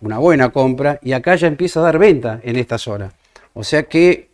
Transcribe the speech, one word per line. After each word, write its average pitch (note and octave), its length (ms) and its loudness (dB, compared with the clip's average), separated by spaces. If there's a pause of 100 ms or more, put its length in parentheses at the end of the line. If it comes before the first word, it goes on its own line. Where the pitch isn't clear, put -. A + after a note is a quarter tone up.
una A2 160 -6
buena C#3 320 2
compra, C3+ 520 0
y C3 100 -6
acá C3 240 0
ya E3 120 0
empieza D#3+ 320 -4
a E3 40 2
dar D#3+ 140 2
venta B2 440 2
en A#2+ 140 -6
esta A#2+ 220 -4
zona. G2+ 320 -10 (440)
O A2 100 -12
sea D3+ 200 0
que, - 500 2